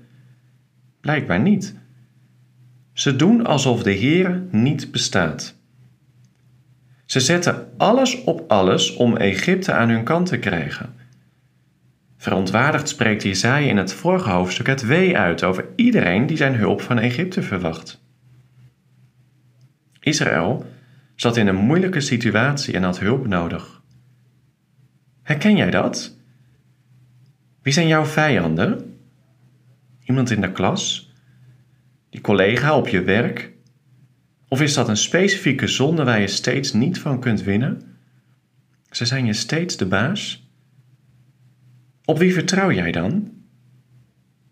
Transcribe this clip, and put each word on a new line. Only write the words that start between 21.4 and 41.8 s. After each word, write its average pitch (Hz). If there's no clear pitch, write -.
een 92
moeilijke 156
situatie 117
en 92
had 90
hulp 120
nodig. 85
Herken 202
jij 110
dat? -
Wie 139
zijn 170
jouw 156
vijanden? 127
Iemand 123
in 101
de 92
klas? -
Die -
collega 120
op -
je -
werk? -
Of 131
is 147
dat 127
een 104
specifieke 160
zonde 151
waar 117
je 101
steeds -
niet 131
van 131
kunt 104
winnen? 117
Ze -
zijn 127
je 107
steeds 165
de 107
baas. 107